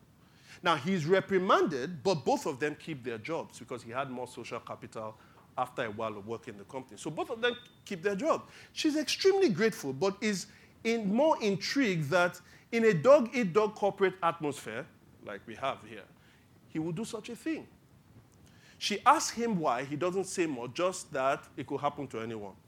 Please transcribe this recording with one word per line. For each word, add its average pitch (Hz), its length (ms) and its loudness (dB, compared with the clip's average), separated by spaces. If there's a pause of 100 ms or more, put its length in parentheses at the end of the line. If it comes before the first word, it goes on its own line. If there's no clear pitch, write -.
(640)
Now, 170 120 6
he's 156 300 0
reprimanded, 185 960 2
but 180 240 0
both 254 220 2
of 139 120 -4
them 151 160 -2
keep 139 280 -10
their 117 160 -6
jobs 135 400 -8
because 117 240 -10
he 113 80 -14
had 135 180 -4
more 123 180 -8
social 120 320 -10
capital 110 560 -12 (400)
after 127 300 -4
a 107 60 -6
while 107 260 -6
of 98 80 -14
working 110 300 -10
in - 20 -16
the 98 60 -18
company. 123 340 -14
So - 140 -8
both 320 180 -6
of 226 120 -6
them 240 140 0 (300)
keep 180 160 -8
their 202 140 0
job. 226 340 0 (240)
She's 294 220 0
extremely 381 540 4
grateful, 170 440 0
but 190 260 0
is 208 280 -2 (360)
in, 226 300 0
more 302 300 6
intrigued 196 640 0
that 175 320 4 (300)
in 233 140 2
a 220 80 8
dog-eat-dog 214 800 6
corporate 190 480 2
atmosphere, 147 640 -2 (380)
like 104 220 -12
we 113 100 -12
have 120 220 -4 (100)
here, 104 160 -16 (680)
he 160 100 -6
would 160 160 -4
do 220 100 -6
such 214 240 -10
a 233 60 -10
thing. 285 320 -6 (1120)
She - 260 -4
asks 294 320 6
him 226 220 0
why, 135 240 0
he 139 120 -6
doesn't 180 300 -2
say 170 220 -2
more, 123 200 -6
just 175 460 -4
that 139 300 0 (120)
it 135 120 -10
could 139 140 -6
happen 143 260 -4
to 117 120 -8
anyone. 110 340 -8 (140)